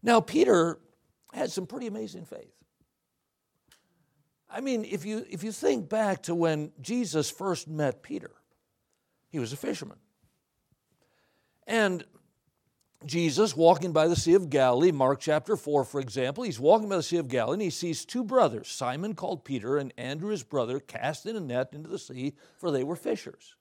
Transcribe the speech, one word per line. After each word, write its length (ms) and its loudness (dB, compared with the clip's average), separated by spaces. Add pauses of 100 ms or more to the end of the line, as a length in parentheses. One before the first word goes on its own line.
Now, 200 6
Peter 580 4 (540)
had 180 -4
some 160 -6
pretty 200 -10
amazing 380 -10
faith. 280 -18 (2000)
I 120 -8
mean, 240 -2
if 200 -6
you, 240 -6
if 140 -10
you 80 -6
think 380 0
back 340 0
to 120 -4
when 440 0
Jesus 500 -2
first 380 -4
met 340 -2
Peter, 300 -12 (1000)
he 100 -8
was 120 -4
a 60 -10
fisherman. 400 -8 (1700)
And 360 0 (1000)
Jesus, 500 0
walking 360 6
by 160 4
the 80 4
Sea 180 4
of 160 6
Galilee, 420 6
Mark 280 2
chapter 380 0
four, 260 2
for 160 -6
example, 460 -4
he's 160 -6
walking 260 6
by 80 -2
the 80 0
Sea 140 -2
of 100 -2
Galilee, 280 0
and 60 -4
he 80 -2
sees 360 -6
two 180 -4
brothers, 460 2
Simon 440 -4
called 300 -8
Peter 340 -2
and 200 -4
Andrew 320 -8
his 140 -4
brother, 360 -2
cast 460 -8
in 100 -6
a 60 -6
net 320 -4
into 160 -16
the 100 -8
sea, 340 -8 (240)
for 140 -4
they 140 0
were 100 -6
fishers. 640 -8